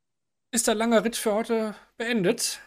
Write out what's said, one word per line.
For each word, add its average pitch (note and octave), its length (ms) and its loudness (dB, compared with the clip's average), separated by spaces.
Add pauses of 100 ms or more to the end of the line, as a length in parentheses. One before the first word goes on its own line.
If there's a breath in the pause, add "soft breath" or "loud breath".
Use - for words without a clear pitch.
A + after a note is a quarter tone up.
(520)
ist A#3 140 -2
der A3+ 80 2
lange A3 280 4
Ritt A#3 140 -2
für A3 160 0
heute A3 420 -2 (220 soft breath)
beendet. A3+ 720 0